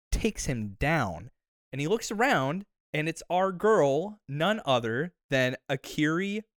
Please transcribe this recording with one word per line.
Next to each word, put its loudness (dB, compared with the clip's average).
takes -2
him -4
down. -2
And -6
he -2
looks -2
around, 0
and -2
it's -6
our 2
girl, 2
none 0
other 0
than 2
Akiri -2